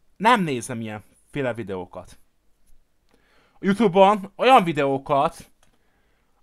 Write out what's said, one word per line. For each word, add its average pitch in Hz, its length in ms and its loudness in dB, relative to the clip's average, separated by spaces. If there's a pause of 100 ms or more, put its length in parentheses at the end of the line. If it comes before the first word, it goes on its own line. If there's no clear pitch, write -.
(180)
nem 220 240 2
nézem 127 400 -6
ilyenféle 113 720 -10
videókat. 95 680 -14 (1300)
A - 120 -12
YouTube-on 196 680 2
olyan 240 280 4
videókat, 143 880 -2 (920)